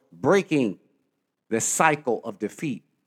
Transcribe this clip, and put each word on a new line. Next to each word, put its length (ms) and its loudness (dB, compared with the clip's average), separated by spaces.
breaking 680 0
the 120 -2
cycle 640 0
of 160 -12
defeat 420 -8